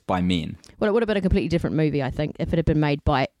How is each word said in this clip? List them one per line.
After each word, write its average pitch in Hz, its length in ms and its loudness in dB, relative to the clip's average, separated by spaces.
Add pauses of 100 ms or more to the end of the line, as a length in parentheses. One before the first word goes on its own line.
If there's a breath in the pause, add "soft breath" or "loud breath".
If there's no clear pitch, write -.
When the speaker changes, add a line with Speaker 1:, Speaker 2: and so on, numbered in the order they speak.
Speaker 1:
by 92 160 0
men. 90 360 0 (240 loud breath)
Speaker 2:
Well, 214 80 2
it 202 40 0
would 226 80 2
have 214 60 -2
been 214 100 0
a 190 40 -2
completely 185 260 2
different 160 300 -2
movie, 147 260 0
I 127 80 -2
think, - 280 -4
if - 120 -4
it 170 60 0
had 160 80 0
been 151 140 2
made 147 260 0
by 135 220 2 (120)